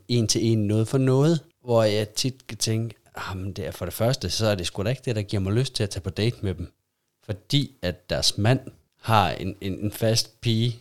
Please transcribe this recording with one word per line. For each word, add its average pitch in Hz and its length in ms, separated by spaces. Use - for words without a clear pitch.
en-til-en 113 580
noget 107 220
for 139 100
noget, 135 420
hvor 117 180
jeg 104 260
tit - 380
kan 107 120
tænke, 113 360
"Jamen, 95 240
det 85 140
er 76 40
for - 140
det 85 100
første, 131 360
så 110 160
er 104 80
det 87 120
sgu - 160
da 98 60
ikke 131 160
det, 120 120
der 107 60
giver 98 180
mig 95 120
lyst 127 220
til - 80
at 98 80
tage 95 120
på 95 80
date 110 320
med 117 120
dem." - 180
Fordi 135 460
at 87 280
deres - 280
mand 117 220
har 104 300
en, 90 300
en, 95 180
en 104 140
fast - 480
pige, 117 400